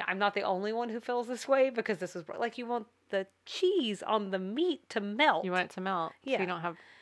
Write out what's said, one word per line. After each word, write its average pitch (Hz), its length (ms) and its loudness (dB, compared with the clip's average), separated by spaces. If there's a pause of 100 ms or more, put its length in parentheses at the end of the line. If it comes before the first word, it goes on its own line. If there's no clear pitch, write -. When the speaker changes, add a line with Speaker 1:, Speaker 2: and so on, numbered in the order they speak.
Speaker 1:
I'm 185 120 -2
not 202 140 4
the 202 100 0
only 196 280 0
one 240 180 -2
who 226 120 -6
feels 240 260 -2
this 240 200 -6
way 269 220 6
because 220 280 0
this 175 180 -6
is, 175 80 -6 (160)
like, 233 180 -2
you 247 80 -8
want 233 220 -4 (220)
the 190 180 0 (180)
cheese 311 560 2
on 208 300 0
the 190 80 0
meat 262 520 -2
to 220 100 -2
melt. 208 420 2
Speaker 2:
You 185 80 0
want 180 140 2
it 180 60 -10
to 185 100 -8
melt 185 320 -2 (100)
so 269 80 -6
Speaker 1:
Yeah. 233 100 2
Speaker 2:
you 185 60 2
don't 175 140 -4
have 170 160 -4 (240)